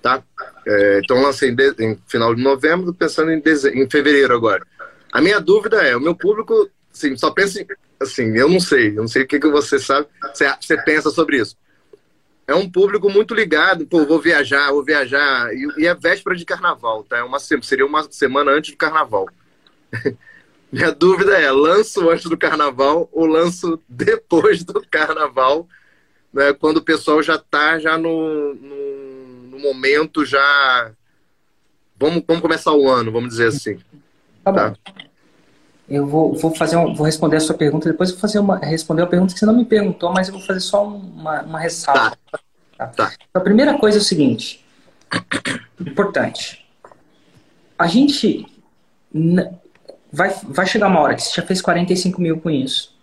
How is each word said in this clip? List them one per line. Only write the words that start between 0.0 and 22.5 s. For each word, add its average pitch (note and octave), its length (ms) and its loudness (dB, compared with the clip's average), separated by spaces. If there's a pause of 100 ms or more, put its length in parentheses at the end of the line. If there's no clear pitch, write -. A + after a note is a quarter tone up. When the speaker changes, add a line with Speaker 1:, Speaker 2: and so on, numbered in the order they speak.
Speaker 1:
Tá? B2+ 220 -2 (440)
É, G2+ 360 2
então B2 180 2
lancei C3+ 300 0
em A#2 40 -4
de-, C#3 260 2
em A2 260 -2
final A#2 280 0
de A#2+ 80 -4
novembro, D#3 520 0
pensando D#3+ 380 0
em D#3+ 80 -2
deze-, C#3+ 300 2
em C3 200 0
fevereiro C#3 440 4
agora. A2 300 0 (480)
A A#2+ 80 0
minha G3 200 2
dúvida G#3 420 2
é, B2+ 140 2
o A#2+ 40 -2
meu E3 140 -2
público, G#3 560 0 (220)
assim, C3+ 240 -4
só D3+ 140 0
pensa F#3 300 -2
em, - 60 -12 (340)
assim, A2+ 360 -2
eu C3 120 4
não F3+ 120 4
sei, B2+ 300 2
eu G#2 120 -4
não A2+ 60 -4
sei C3+ 140 0
o C3 40 -2
que D3 140 -2
que D#3 80 2
você D3 300 0
sabe, C#3+ 280 0 (260)
você, C#3 280 0
você - 220 -2
pensa D3+ 280 0
sobre C#3+ 280 0
isso. G#2+ 180 -4 (880)
É C#3 80 -2
um F#3 160 0
público G3+ 400 2
muito G#3 240 2
ligado, E3+ 520 0
pô, D#3+ 200 2
vou D#3 140 2
viajar, C#3+ 500 2
vou C#3+ 140 0
viajar, C3+ 680 0
e, C3 140 -8 (120)
e D#3 80 2
é E3+ 80 2
véspera F#3 420 -2
de F3 80 -12
carnaval, C3+ 580 -4
tá? A#2+ 160 -6
É A#2+ 60 -4
uma C3 160 -6
se-, C#3+ 220 -2
seria C3 220 0
uma D3+ 280 -2
semana C#3 400 0
antes D3+ 180 0
do - 60 -20
carnaval. C3 520 -2 (640)
<laughs> B2 240 -6 (540)
Minha D#3 220 -2
dúvida F#3 460 4
é, D3 120 2
lanço E3+ 600 2
antes E3 160 -2
do E3 100 -4
carnaval D3 760 0